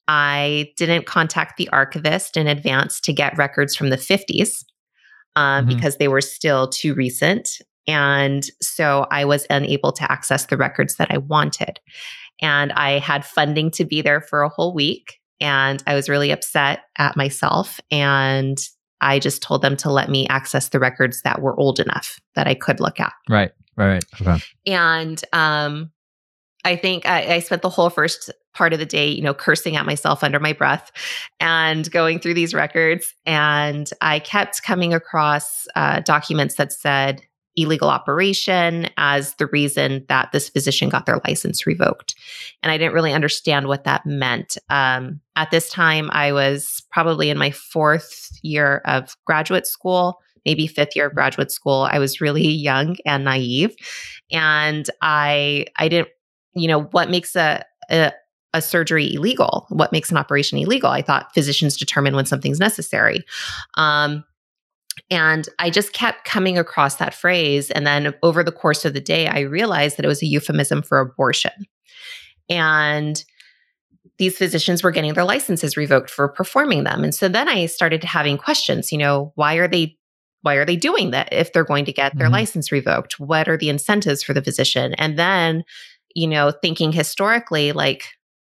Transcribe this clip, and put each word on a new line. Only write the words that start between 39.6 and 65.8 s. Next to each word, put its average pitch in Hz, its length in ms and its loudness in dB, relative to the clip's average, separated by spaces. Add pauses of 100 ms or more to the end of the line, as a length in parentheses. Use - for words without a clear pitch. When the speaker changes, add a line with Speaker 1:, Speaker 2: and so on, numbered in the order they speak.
Speaker 1:
that 131 240 0
this 143 160 -2
physician - 400 0
got - 160 -2
their - 220 0
license - 400 -4
revoked. - 480 0 (480)
And 160 100 0
I 156 60 -2
didn't 160 160 0
really 160 180 2
understand 147 560 0
what 139 160 -2
that 143 220 0
meant. 131 500 -4 (140)
Um, 131 500 0 (160)
at 156 140 -2
this 165 180 2
time, 156 440 2
I 143 200 2
was 143 580 -2
probably 160 380 2
in 147 80 0
my 143 140 0
fourth - 800 -2 (120)
year 147 440 0
of 131 280 -2 (120)
graduate 160 400 0
school, 180 520 0 (280)
maybe 156 200 0
fifth 147 300 -2
year 147 100 0
of 143 80 -6
graduate 139 380 0
school. 135 380 0
I 147 80 2
was 139 240 -2
really 156 260 2
young 147 560 0
and 139 200 -2
naive. 131 520 0 (560)
And 151 560 0 (140)
I, 147 640 0 (100)
I 160 120 0
didn't, 165 200 0 (480)
you 165 120 0
know, 156 140 2
what 170 280 0
makes 180 240 -2
a, 160 300 0 (260)
a, 160 220 4 (400)
a 165 100 0
surgery 160 520 0
illegal? 220 560 0
What 156 200 2
makes 160 220 0
an 165 40 2
operation 143 420 0
illegal? 214 300 0
I 131 140 0
thought 139 320 -2
physicians 143 420 2
determine 139 380 0
when 135 120 2
something's 139 340 -2
necessary. 175 640 0 (520)
Um, 147 480 0 (840)
and 160 380 2 (100)
I 170 120 0
just 202 220 0